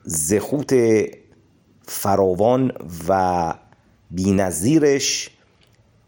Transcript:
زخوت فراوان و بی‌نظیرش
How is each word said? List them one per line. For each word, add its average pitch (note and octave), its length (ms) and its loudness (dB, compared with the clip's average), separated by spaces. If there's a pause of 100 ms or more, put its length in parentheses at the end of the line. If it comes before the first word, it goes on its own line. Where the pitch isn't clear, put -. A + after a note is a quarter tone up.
زخوت F#2+ 680 -2 (1120)
فراوان G2+ 840 0 (360)
و F2+ 460 0 (580)
بی‌نظیرش G2 1200 0 (800)